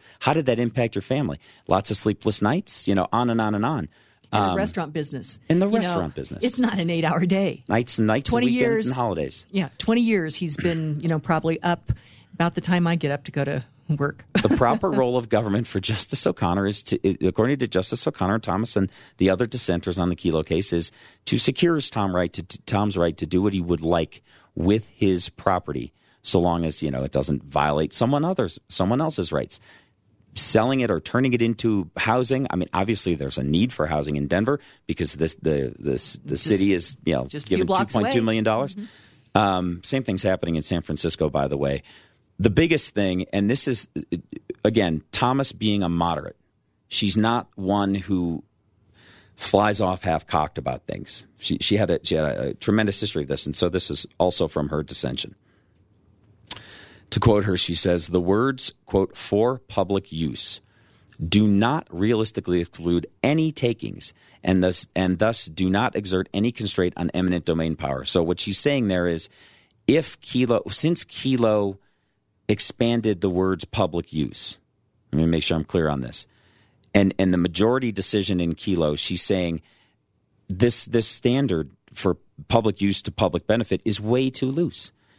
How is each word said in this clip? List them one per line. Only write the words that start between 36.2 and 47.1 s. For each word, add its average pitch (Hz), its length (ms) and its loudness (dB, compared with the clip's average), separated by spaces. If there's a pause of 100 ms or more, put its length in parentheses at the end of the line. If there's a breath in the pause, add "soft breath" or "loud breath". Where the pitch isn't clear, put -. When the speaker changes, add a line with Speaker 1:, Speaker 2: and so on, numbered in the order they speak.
Speaker 1:
the - 120 -6
Speaker 2:
Just, - 100 -2
Speaker 1:
city 98 260 2
is, 87 320 -2
you 85 120 0
know, 64 100 -2
Speaker 2:
just 143 220 -12
a - 20 -14
few 90 80 4
Speaker 1:
given 185 100 0
Speaker 2:
blocks 190 280 0
away. 107 80 2
Speaker 1:
two - 20 2
point - 80 -2
two 120 80 2
million 110 220 0
dollars. 120 320 0
Speaker 2:
Mm-hmm. - 680 -10
Speaker 1:
Um, 90 420 -2
same 135 200 -6
thing's 95 180 -4
happening 87 340 -2
in 78 60 -2
San 85 220 -4
Francisco, 80 480 -2
by 71 160 -2
the 69 100 -4
way. 69 240 -4 (560 loud breath)
The 101 140 4
biggest 156 420 0
thing, 92 400 -2
and 101 160 2
this 143 180 0
is, 123 200 -4 (760)
again, 98 380 2 (100)
Thomas 131 400 0
being 104 320 0
a 87 60 0
moderate. 85 480 -2 (500)
She's 101 300 -2